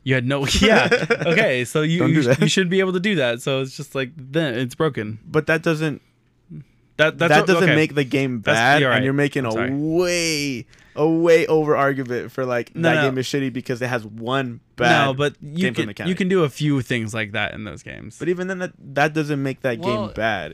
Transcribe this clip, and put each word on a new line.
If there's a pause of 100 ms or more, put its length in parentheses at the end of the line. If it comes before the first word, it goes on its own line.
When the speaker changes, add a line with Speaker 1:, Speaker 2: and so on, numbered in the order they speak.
Speaker 1:
you
had
no,
<laughs>
yeah.
Speaker 2:
<laughs> (140)
Speaker 1:
Okay,
so
you,
Speaker 2:
Don't
do
Speaker 1:
you,
sh-,
Speaker 2:
that.
Speaker 1:
you
shouldn't
be
able
to
do
that.
So
it's
just
like,
then
it's
broken.
Speaker 2:
But
that
doesn't, (960)
Speaker 1:
That,
that's
Speaker 2:
that
Speaker 1:
o-,
Speaker 2:
doesn't
Speaker 1:
okay.
Speaker 2:
make
the
game
Speaker 1:
That's,
Speaker 2:
bad,
Speaker 1:
you're
Speaker 2:
and
Speaker 1:
right.
Speaker 2:
you're
making
Speaker 1:
I'm
Speaker 2:
a
Speaker 1:
sorry.
Speaker 2:
way, (320)
a
way
over
argument
for,
like,
Speaker 1:
No,
Speaker 2:
that
Speaker 1:
no.
Speaker 2:
game
is
shitty
because
it
has
one (160)
bad
Speaker 1:
No,
but
you
Speaker 2:
gameplay
Speaker 1:
can,
Speaker 2:
mechanic.
Speaker 1:
you
can
do
a
few
things
like
that
in
those
games.
Speaker 2:
But
even
then,
that, (200)
that
doesn't
make
that
Speaker 3:
Well,
Speaker 2:
game
bad.